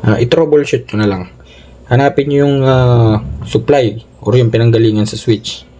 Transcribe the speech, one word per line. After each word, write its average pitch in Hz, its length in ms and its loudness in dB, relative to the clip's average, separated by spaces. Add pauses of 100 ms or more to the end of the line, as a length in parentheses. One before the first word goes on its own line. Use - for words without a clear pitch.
ah, 104 80 2
i-troubleshoot 147 720 0
nyo 107 120 -6
na 107 80 0
lang. 92 160 -4 (680)
Hanapin 139 400 0
nyo 143 160 2
yung, 143 160 0
ah, 123 560 2 (240)
supply 117 560 -2 (240)
or 110 160 0
yung 120 80 2
pinanggalingan 113 600 0
sa - 120 -10
switch. - 480 -6 (120)